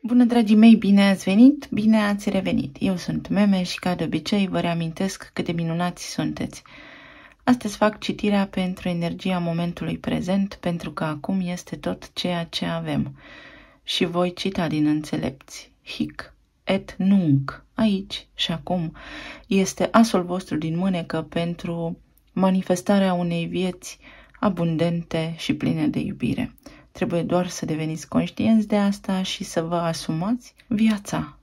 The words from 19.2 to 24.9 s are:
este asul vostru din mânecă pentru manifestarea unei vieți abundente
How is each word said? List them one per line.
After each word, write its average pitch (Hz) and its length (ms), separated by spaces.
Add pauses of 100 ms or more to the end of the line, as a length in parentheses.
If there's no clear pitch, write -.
este 190 440
asul 226 320
vostru 180 340
din 160 200
mânecă 170 440
pentru 170 760 (340)
manifestarea 190 800
unei 170 320
vieți 180 540 (400)
abundente 170 1000